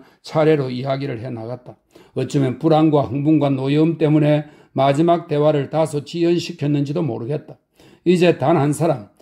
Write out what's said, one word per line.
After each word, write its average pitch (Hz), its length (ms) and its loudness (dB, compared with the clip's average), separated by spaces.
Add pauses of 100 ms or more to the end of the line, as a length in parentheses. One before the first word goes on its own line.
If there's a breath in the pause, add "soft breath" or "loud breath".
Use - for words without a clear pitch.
(220 soft breath)
차례로 151 480 0
이야기를 131 500 -6
해나갔다. 120 560 -12 (380 soft breath)
어쩌면 131 440 -2
불안과 156 440 2
흥분과 143 480 0
노여움 147 480 0
때문에 151 460 2 (280 loud breath)
마지막 165 560 2
대화를 147 420 0
다소 147 340 -2
지연시켰는지도 165 1000 -2
모르겠다. 117 560 -8 (460 soft breath)
이제 170 340 4
단 156 180 2
한 147 160 2
사람, 135 360 -2 (140)